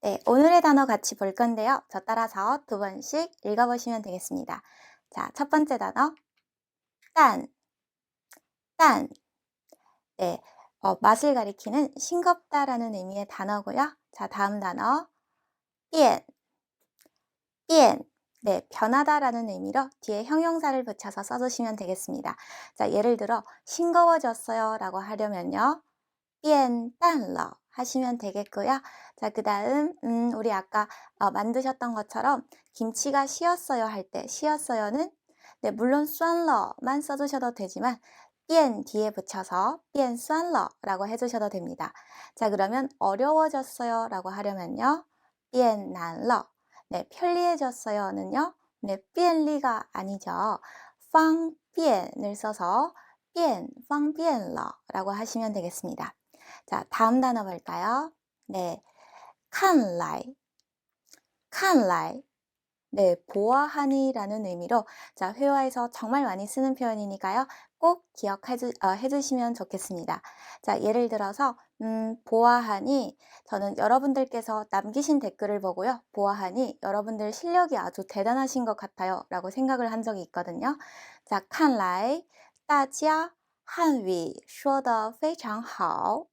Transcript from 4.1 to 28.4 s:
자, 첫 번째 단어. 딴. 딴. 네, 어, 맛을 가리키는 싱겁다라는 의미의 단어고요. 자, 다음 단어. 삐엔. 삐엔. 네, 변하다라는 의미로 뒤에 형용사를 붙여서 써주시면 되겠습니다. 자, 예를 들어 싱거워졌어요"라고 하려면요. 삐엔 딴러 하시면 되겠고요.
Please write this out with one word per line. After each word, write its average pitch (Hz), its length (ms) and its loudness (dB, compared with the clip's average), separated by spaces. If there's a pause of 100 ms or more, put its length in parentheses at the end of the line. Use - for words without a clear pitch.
자, - 240 -8
첫 285 160 -2
번째 302 260 4
단어. 226 380 0 (960)
딴. 247 340 6 (1300)
딴. 294 300 6 (1120)
네, 175 240 -2 (380)
어, 190 220 0
맛을 226 340 6
가리키는 220 640 -2
싱겁다라는 285 960 0
의미의 196 340 -8
단어고요. 208 680 -4 (160)
자, 196 160 -10
다음 202 320 -2
단어. 202 480 -2 (840)
삐엔. 294 280 6 (1500)
삐엔. 302 360 8 (400)
네, 190 180 0 (100)
변하다라는 254 800 0
의미로 202 380 -4 (140)
뒤에 214 220 -4
형용사를 311 600 0
붙여서 202 380 -12
써주시면 240 540 -4
되겠습니다. - 600 -8 (400)
자, - 160 2
예를 226 240 4
들어 220 280 -2 (220)
싱거워졌어요"라고 226 1300 2
하려면요. 208 840 -2 (580)
삐엔 247 580 2
딴러 202 520 2 (180)
하시면 247 480 -2
되겠고요. 208 640 -4 (360)